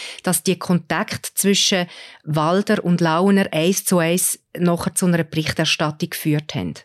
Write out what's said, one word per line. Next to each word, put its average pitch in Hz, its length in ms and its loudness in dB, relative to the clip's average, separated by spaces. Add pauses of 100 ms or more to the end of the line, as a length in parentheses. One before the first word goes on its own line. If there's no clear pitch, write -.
(240)
dass 180 200 -2
die 175 160 0
Kontakte - 760 -2
zwischen 190 520 0 (380)
Walder 170 580 0
und 175 160 2
Launer 185 540 4
eins 170 320 0
zu 180 140 2
eins 170 400 0 (180)
nachher 175 360 0
zu - 120 0
einer 170 180 2
Berichterstattung 156 840 -2
geführt 151 440 -2
haben. 90 200 -6 (120)